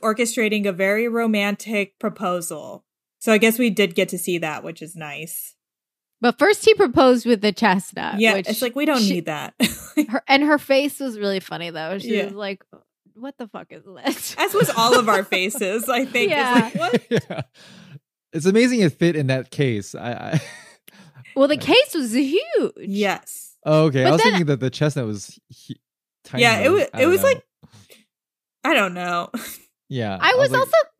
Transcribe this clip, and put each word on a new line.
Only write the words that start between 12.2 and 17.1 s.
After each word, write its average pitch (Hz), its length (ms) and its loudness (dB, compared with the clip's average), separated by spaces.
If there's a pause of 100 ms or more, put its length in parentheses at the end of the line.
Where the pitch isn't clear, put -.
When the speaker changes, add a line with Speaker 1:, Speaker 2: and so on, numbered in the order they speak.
Speaker 2:
was 202 80 -10
like, 196 300 -10 (520)
"What 262 240 -16
the 233 80 -14
fuck 185 240 -18
is - 120 -20 (220)
this?" - 320 -6
Speaker 1:
As 349 160 -2
was 294 160 2
all 247 300 4
of 220 100 2
our 196 140 2
faces, 202 680 -4
I 247 160 -2
think. 247 240 -2
Speaker 2:
Yeah. 254 380 2
Speaker 1:
It's - 80 -8
like, 359 180 -2
what? 240 160 0
Speaker 3:
<laughs> 226 200 -2